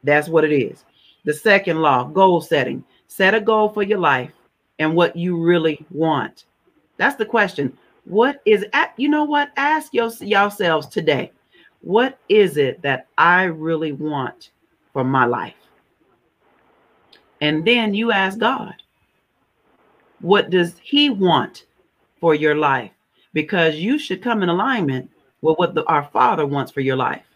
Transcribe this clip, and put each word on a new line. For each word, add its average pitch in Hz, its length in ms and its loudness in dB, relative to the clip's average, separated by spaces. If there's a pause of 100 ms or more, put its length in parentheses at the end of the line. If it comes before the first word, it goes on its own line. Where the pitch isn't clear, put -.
That's 147 240 0
what 160 160 2
it 151 80 0
is. 135 320 -2 (400)
The 151 100 -2
second 175 480 2
law, 131 220 2
goal 175 360 4
setting. 135 420 -2 (260)
Set 196 260 0
a 220 60 2
goal 214 280 2
for 214 140 -4
your 202 160 0
life 135 320 0 (480)
and 156 160 -2
what 170 220 2
you 175 260 -4
really 160 480 0
want. 151 540 -4 (520)
That's 269 200 -2
the 220 100 -4
question. 185 500 -2 (280)
What 240 420 0
is 208 260 4
at, 294 240 -2
you 277 120 -2
know 302 160 2
what? 294 320 -2
Ask 302 360 -2
your, 233 180 -2 (100)
yourselves 202 680 0
today, 151 460 -2 (500)
what 233 360 0 (120)
is 196 260 4
it 139 260 -2
that 139 260 -4 (100)
I 175 260 6
really 160 480 -4
want 143 600 -8 (420)
for 131 100 -2
my 131 220 2
life? 117 280 -6 (1900)
And 156 220 -2
then 226 300 2
you 226 180 -2
ask 196 260 -2
God, 226 360 -4 (1500)
what 180 300 0
does 175 320 0
he 294 260 2
want 185 560 0 (560)
for 165 140 2
your 151 200 0
life? 135 360 -2 (420)
Because 160 440 0
you 220 220 -2
should 185 240 -8
come 226 200 -2
in 180 80 0
alignment 180 600 -2 (300)
with 156 180 2
what 175 160 0
the, 156 120 -2
our 147 260 0
Father 147 320 2
wants 139 260 -4
for 143 120 -8
your 131 140 0
life. 131 280 -4 (120)